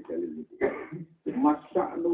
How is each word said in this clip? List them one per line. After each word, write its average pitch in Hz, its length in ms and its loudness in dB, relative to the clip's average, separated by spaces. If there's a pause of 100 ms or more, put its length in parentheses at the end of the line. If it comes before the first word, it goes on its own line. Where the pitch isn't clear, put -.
dalil - 420 -6
itu. - 80 -20 (800)
Masya'nu 175 800 2